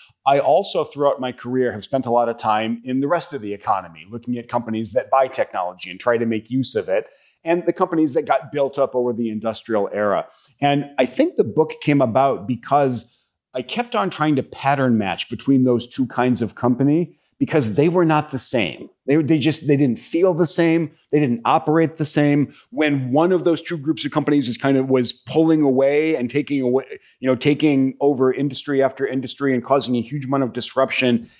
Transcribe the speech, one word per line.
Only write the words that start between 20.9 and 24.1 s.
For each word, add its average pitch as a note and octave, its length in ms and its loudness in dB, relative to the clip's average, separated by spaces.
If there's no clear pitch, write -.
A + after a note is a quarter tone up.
They D3+ 80 2
didn't A#2+ 240 0
operate D#3 540 2
the D#3 80 -2
same. D3 480 2
When C#3 420 -2
one E3 220 4
of E3 100 0
those E3 180 0
two F3 160 -8
groups D3+ 280 -4
of C#3 80 -6